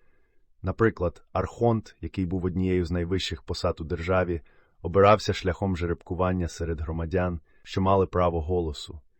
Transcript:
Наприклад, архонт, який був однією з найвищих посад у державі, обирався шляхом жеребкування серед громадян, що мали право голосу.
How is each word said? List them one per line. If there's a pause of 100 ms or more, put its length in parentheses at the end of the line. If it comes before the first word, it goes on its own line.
(640)
Наприклад,
архонт,
який
був
однією
з
найвищих
посад
у
державі, (420)
обирався
шляхом
жеребкування
серед
громадян, (220)
що
мали
право
голосу. (200)